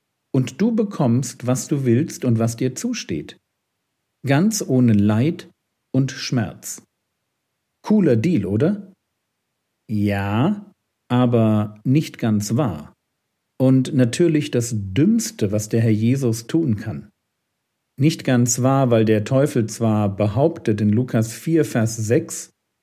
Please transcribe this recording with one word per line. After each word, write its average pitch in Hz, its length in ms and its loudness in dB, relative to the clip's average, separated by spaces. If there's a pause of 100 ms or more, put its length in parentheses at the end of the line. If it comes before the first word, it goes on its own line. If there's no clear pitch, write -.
(340)
und 127 260 -2
du 226 140 2
bekommst, 139 720 -2
was 127 220 -2
du 139 160 -2
willst 127 400 0
und 117 140 2
was 113 180 -2
dir 127 180 -4
zusteht. - 640 -8 (880)
Ganz 170 400 2
ohne 123 280 4
Leid 110 560 0 (420)
und 131 180 0
Schmerz." - 720 -6 (1000)
Cooler 175 340 2
Deal, 113 300 0
oder? 131 460 -2 (1000)
Ja, 104 800 -2 (380)
aber 113 760 2
nicht 147 340 0
ganz 110 380 -2
wahr. 92 380 -4 (640)
Und 131 340 2
natürlich 147 580 2
das 120 240 -2
Dümmste, 107 800 0
was 104 160 -4
der 113 140 0
Herr 113 80 2
Jesus 117 560 0
tun 156 300 0
kann. 85 340 -10 (920)
Nicht 160 220 0
ganz 120 400 2
wahr, 135 280 2
weil 113 140 4
der 107 200 2
Teufel 135 420 0
zwar 107 480 0
behauptet 104 640 0
in 107 100 2
Lukas 117 420 0
vier, 160 320 0
Vers 113 320 -2
sechs, 113 560 -2 (300)